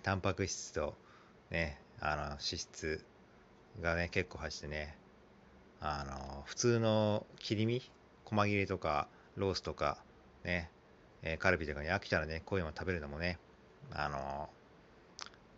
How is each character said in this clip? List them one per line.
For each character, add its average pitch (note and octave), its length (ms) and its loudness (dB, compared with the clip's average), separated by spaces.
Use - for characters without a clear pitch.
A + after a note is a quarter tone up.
タ F#2+ 100 4
ン F#2 60 0
パ F#2+ 140 2
ク G2 120 0
質 - 260 -6
と、 D2+ 240 -2
ね、 E2 300 0
あ D2+ 160 0
の、 D2 80 -2
脂 D2 160 -6
質 - 680 -4
が E2+ 160 2
ね、 E2+ 120 2
結 F2+ 220 0
構 D2+ 80 -10
入 D#2 120 -4
っ - 20 -8
て - 80 -8
て D2+ 80 -8
ね、 D2+ 280 -6
あ D2 240 -2
の、 C3+ 420 -8
普 - 80 -10
通 A#2+ 240 4
の G#2+ 480 4
切 - 160 -2
り A2 100 2
身、 A#2+ 240 0
細 G#2 220 4
切 G#2 100 4
れ G2 100 4
と F#2 120 0
か、 D2+ 300 2
ロ G2 160 2
ー F2 40 2
ス - 80 -6
と D#2+ 120 -4
か、 D2 260 0
ね、 F2 260 0
え D#2+ 120 0
ー、 D#2 40 -4
カ F#2+ 120 6
ル F2+ 80 6
ビ D#2 80 -2
と D2 80 -2
か D2 80 -4
に D2+ 60 -4
飽 F#2+ 100 4
き - 100 -8
た F#2 120 4
ら D2+ 60 -2
ね、 D#2+ 200 -4
こ - 80 -2
う F#2+ 60 4
い - 20 0
う - 20 0
の D#2 60 -4
食 D#2 140 -8
べ F#2 80 0
る E2+ 80 0
の C#2+ 80 -8
も C#2+ 100 -8
ね、 F2 220 0
あ D2 180 -2
の、 C#3 400 -4